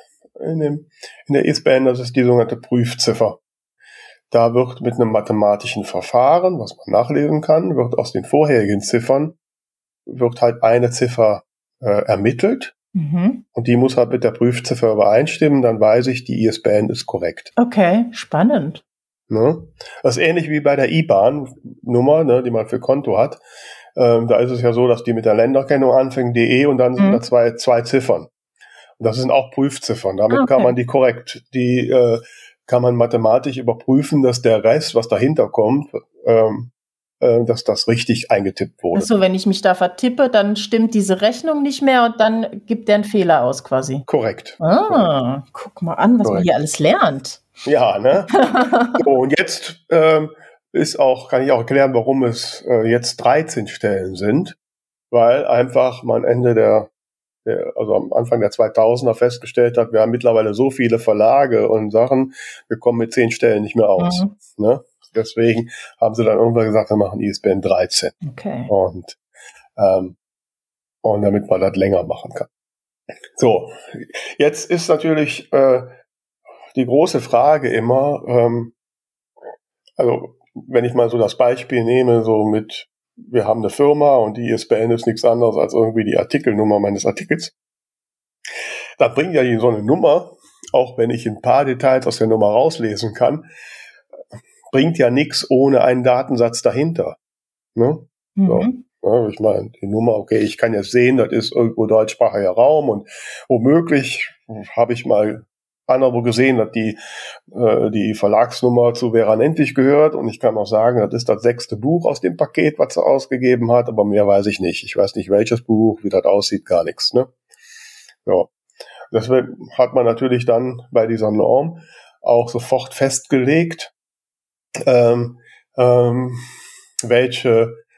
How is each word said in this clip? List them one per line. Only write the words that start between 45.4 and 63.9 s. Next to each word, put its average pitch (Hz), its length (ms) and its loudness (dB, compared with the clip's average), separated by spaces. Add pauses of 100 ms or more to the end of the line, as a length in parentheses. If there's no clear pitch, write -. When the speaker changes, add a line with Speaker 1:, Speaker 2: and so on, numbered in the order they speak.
Speaker 1:
Korrekt. - 120 -20
Speaker 2:
guck - 280 -16
mal 165 140 -6
an, 208 180 4
was 247 40 4
man 214 80 0
Speaker 1:
Korrekt. 190 180 0
Speaker 2:
hier 175 120 2
alles 151 220 -4
lernt. 156 640 0 (240)
Speaker 1:
Ja, 123 320 2
ne? 147 320 2
Speaker 2:
<laughs> 247 760 2
Speaker 1:
So, 147 60 2
und 135 300 2
jetzt, - 500 -8
ähm, 156 400 4 (440)
ist - 260 -2
auch, 127 300 0
kann 131 140 0
ich 139 80 0
auch 120 80 2
erklären, 135 340 0
warum 131 300 0
es, - 440 -6
äh, 113 200 2
jetzt 117 300 0
dreizehn 139 500 -2
Stellen 95 480 -6
sind, 107 420 -2 (520)
weil 120 380 2
einfach 127 560 0
man 113 200 -2
Ende 120 300 0
der, 107 360 2 (560)
der, - 320 -6
also 107 180 -2
am - 180 -4
Anfang 120 280 -2
der 104 100 -2
zweitausender 113 640 0
festgestellt 120 640 0
hat, 117 140 0
wir 110 100 2
haben 113 100 2
mittlerweile 113 420 2
so 127 160 0
viele 117 300 0
Verlage 113 680 2
und 107 200 0
Sachen, 131 440 0 (340)
wir 110 100 -6
kommen 120 220 0
mit 113 140 -4
zehn 117 180 2
Stellen 107 320 0
nicht 107 120 -8
mehr 107 140 2
aus, 175 340 0